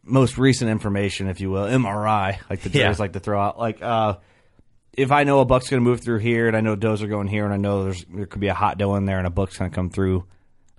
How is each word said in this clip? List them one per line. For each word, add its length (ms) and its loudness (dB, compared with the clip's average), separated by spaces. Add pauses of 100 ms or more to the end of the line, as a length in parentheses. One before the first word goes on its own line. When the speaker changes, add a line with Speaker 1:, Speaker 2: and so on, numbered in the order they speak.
Speaker 1:
most 360 2
recent 320 4
information, 560 -2
if 120 -6
you 120 -4
will, 140 -2
M 200 2
R 220 -4
I, 320 0 (100)
like 120 -6
the 80 -8
Speaker 2:
Yeah. 180 2
Speaker 1:
deers 120 0
like 140 -4
to 60 -8
throw 200 -2
out. 200 -2
Like, 240 -4
uh, 320 0 (800)
if 180 0
I 140 4
know 160 4
a 40 6
buck's 240 2
gonna 120 2
move 200 2
through 180 -2
here, 280 2
and 100 2
I 40 2
know 140 0
does 280 -2
are 40 -6
going 200 -4
here, 180 -2
and 80 -2
I 40 0
know 260 0
there's, 220 -6
there 200 -8
could 160 -8
be 60 0
a 80 0
hot 240 0
doe 160 0
in 100 0
there, 140 -2
and 80 -2
a 40 -2
buck's 260 -4
gonna 140 -4
come 180 -4
through, 360 0 (540)